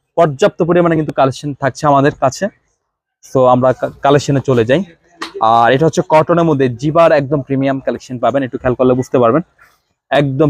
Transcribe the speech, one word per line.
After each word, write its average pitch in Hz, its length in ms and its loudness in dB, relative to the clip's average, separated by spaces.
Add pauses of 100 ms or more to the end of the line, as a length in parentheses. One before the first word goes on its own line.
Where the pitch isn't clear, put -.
(160)
পর্যাপ্ত 165 460 0
পরিমাণে 170 340 2
কিন্তু 151 160 -4
কালেকশন 135 420 -2
থাকছে - 320 -6
আমাদের 143 340 2
কাছে। 139 240 -2 (800)
So, - 220 -4
আমরা 127 260 4
কা-, - 300 -6
কালেকশনে 143 380 0
চলে 123 240 0
যাই। 131 160 0 (600)
আর 117 320 2
এটা 135 140 0
হচ্ছে 165 220 -2
কটনের 165 420 2
মধ্যে 135 160 0 (140)
জিবার 156 320 2
একদম 147 300 -2
প্রিমিয়াম 135 380 -4
কালেকশন 127 380 -8
পাবেন, 120 240 -2
একটু 127 160 -8
খেয়াল 127 160 -2
করলে 123 200 2
বুঝতে 127 240 -4
পারবেন, 123 240 2 (680)
একদম 139 400 0